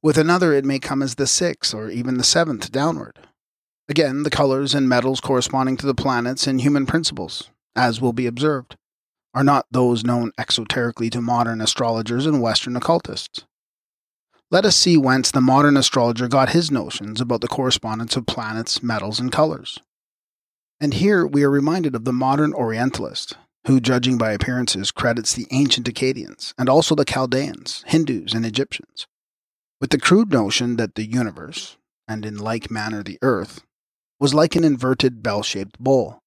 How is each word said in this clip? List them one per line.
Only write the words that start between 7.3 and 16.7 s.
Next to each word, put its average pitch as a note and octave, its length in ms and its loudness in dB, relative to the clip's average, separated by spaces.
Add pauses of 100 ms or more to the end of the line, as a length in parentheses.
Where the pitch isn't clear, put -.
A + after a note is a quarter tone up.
as A#2 240 0
will A#2+ 140 0
be B2 120 -2
observed, C3 520 -4 (560)
are C3+ 100 2
not C#3 260 4
those A#2+ 320 2
known A#2+ 360 0
exoterically A#2 720 -2
to A#2+ 100 -4
modern A#2 400 0
astrologers A#2 640 -2
and D3+ 160 2
Western A#2 360 -2
occultists. - 680 -4 (1040)
Let F#3 140 4
us G3 120 4
see F3 200 6
whence C3 340 2
the C3 120 2
modern C#3 340 6
astrologer A#2+ 520 2
got C3 220 4
his E3 200 2